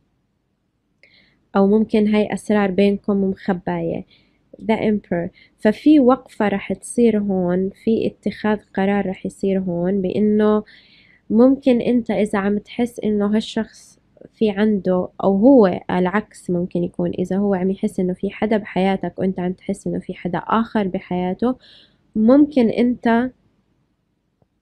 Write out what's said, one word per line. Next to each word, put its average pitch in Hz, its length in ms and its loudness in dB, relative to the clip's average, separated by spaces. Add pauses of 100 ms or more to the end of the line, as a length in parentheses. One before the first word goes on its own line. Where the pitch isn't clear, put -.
(1600)
أو 196 100 4
ممكن 214 420 2
هاي 208 260 0
أسرار 202 360 0
بينكم 202 540 0
مخباية. 180 840 -6 (560)
The 208 140 0
Emperor، 190 520 -4 (300)
ففي 294 420 4
وقفة 247 480 0
رح 196 240 -4
تصير 220 460 0
هون، 185 520 -2 (140)
في 226 220 0
اتخاذ 214 520 -4 (160)
قرار 196 320 0
رح 190 200 -8
يصير 190 320 -2
هون، 185 440 -2
بإنه 214 640 0 (640)
ممكن 254 500 4
أنت 240 300 -2
إذا 208 280 -2
عم 202 200 -2
تحس - 420 -6
إنه 208 360 0
هالشخص - 600 -6 (360)
في 214 160 0
عنده، 190 580 0 (160)
أو 196 120 2
هو 208 440 6 (100)
العكس، 180 600 -2
ممكن 175 340 -2
يكون 175 260 -4
إذا 185 260 -4
هو 202 180 0
عم 185 160 0
يحس 196 300 -4
إنه 180 120 -2
في 196 180 -6
حدا 220 260 -2
بحياتك 190 640 -4
وأنت 190 220 -2
عم 180 120 -4
تحس - 340 -10
إنه 175 120 -4
في 185 160 -10
حدا 175 240 -6
آخر 214 500 -2
بحياته، 185 680 -4 (600)
ممكن 254 520 4
أنت 240 600 0 (1300)